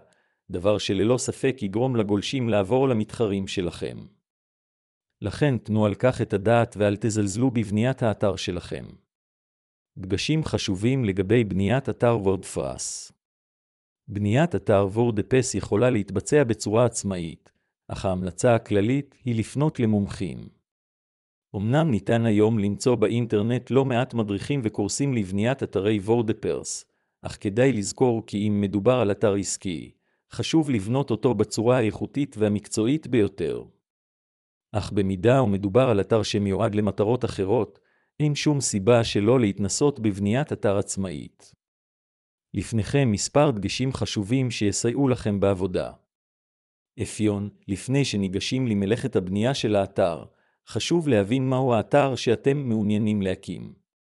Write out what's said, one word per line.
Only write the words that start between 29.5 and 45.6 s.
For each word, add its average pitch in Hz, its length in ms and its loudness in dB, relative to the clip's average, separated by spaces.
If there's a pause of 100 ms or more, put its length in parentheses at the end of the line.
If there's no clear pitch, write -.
חשוב 151 380 0
לבנות 120 420 0
אותו 117 220 2
בצורה 110 440 2
האיכותית 113 600 -2
והמקצועית 107 720 0
ביותר. 85 560 0 (1080)
אך 101 200 -4
במידה 101 520 4
ומדובר 101 460 2
על 101 120 4
אתר 107 220 2
שמיועד 101 520 0
למטרות 107 500 0
אחרות, 101 540 -2 (400)
אין 147 160 0
שום 143 260 0
סיבה 117 420 4
שלא 113 360 2
להתנסות 113 600 0
בבניית 107 540 -2
אתר 101 240 0
עצמאית. 90 760 -8 (1000)
לפניכם 113 580 0
מספר 143 400 2
דגשים 113 420 -4
חשובים 117 580 -2
שיסייעו 117 560 0
לכם 110 320 0
בעבודה. 90 520 0 (1080)